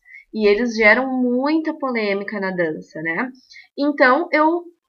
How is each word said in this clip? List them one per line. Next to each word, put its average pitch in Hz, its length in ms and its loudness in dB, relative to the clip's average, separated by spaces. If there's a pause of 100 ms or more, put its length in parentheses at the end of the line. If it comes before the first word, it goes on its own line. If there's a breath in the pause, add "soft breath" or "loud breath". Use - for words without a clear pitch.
(340 loud breath)
e 214 140 0
eles 220 280 2
geram 226 320 4 (140)
muita 285 500 0
polêmica 214 680 -4
na 190 100 -4
dança, 170 500 -4
né? 165 300 -6 (480 loud breath)
Então, 285 540 2
eu 311 320 2 (260)